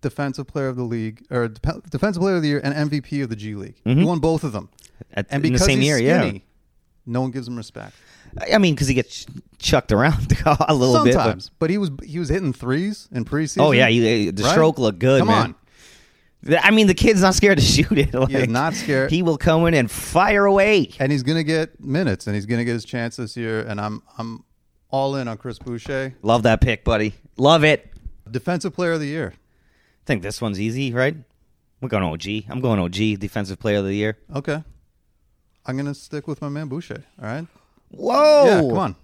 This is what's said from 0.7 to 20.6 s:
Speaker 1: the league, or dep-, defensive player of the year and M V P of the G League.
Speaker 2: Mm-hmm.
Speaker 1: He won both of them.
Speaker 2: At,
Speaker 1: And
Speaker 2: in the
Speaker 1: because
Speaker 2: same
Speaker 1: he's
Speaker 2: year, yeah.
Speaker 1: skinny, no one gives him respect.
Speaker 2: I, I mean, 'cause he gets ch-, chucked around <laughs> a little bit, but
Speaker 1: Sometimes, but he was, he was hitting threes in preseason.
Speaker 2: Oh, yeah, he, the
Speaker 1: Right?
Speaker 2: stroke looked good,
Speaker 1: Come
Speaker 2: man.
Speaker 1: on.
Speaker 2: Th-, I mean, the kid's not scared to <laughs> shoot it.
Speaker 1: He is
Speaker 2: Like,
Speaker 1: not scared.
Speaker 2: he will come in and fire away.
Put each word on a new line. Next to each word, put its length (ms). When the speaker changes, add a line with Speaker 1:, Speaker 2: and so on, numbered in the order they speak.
Speaker 1:
the 60
league, 480
or 180
dep-, 400
defensive 320
player 160
of 60
the 60
year 140
and 120
M 140
V 120
P 220
of 80
the 60
G 180
League. 220
Speaker 2:
Mm-hmm. 140
Speaker 1:
He 40
won 140
both 260
of 80
them. 160
Speaker 2:
At, 160
Speaker 1:
And 60
Speaker 2:
in 60
the 80
Speaker 1:
because 160
Speaker 2:
same 120
Speaker 1:
he's 80
Speaker 2:
year, 120
yeah. 220
Speaker 1:
skinny, 240
no 160
one 80
gives 180
him 80
respect. 380
Speaker 2:
I, 160
I 40
mean, 180
'cause 120
he 60
gets 300
ch-, 20
chucked 340
around 480
<laughs> 60
a 280
little 300
bit, 100
but 80
Speaker 1:
Sometimes, 360
but 120
he 80
was, 120
he 140
was 100
hitting 240
threes 600
in 120
preseason. 380
Speaker 2:
Oh, 100
yeah, 160
he, 420
the 120
Speaker 1:
Right? 100
Speaker 2:
stroke 260
looked 200
good, 220
Speaker 1:
Come 80
Speaker 2:
man. 160
Speaker 1:
on. 100
Speaker 2:
Th-, 160
I 120
mean, 160
the 60
kid's 280
not 140
scared 220
to 60
<laughs> 0
shoot 320
it. 140
Speaker 1:
He 240
is 60
Speaker 2:
Like, 100
Speaker 1:
not 240
scared. 380
Speaker 2:
he 100
will 160
come 280
in 80
and 140
fire 580
away. 520